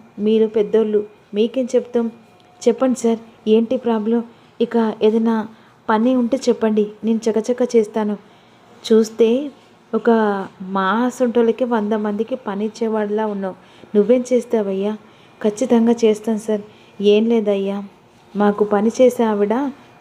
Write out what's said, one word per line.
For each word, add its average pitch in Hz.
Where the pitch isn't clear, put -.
మీరు 220
పెద్దోళ్ళు, 214
మీకేం 233
చెప్తాం, 233
చెప్పండి 240
సార్, 226
ఏంటి 226
ప్రాబ్లం? 226
ఇక 226
ఏదైనా 220
పని 226
ఉంటే 247
చెప్పండి, 214
నేను 226
చకచక 240
చేస్తాను. 214
చూస్తే 226
ఒక 220
మా 190
సొంటోళ్ళకి 233
వంద 220
మందికి 214
పని 202
ఇచ్చేవాడిలా 214
ఉన్నావు, 196
నువ్వేం 233
చేస్తావయ్యా?" 208
"ఖచ్చితంగా 226
చేస్తాను 214
సార్." 208
"ఏం 208
లేదయ్యా, 202
మాకు 208
పని 208
చేసే 247
ఆవిడ 208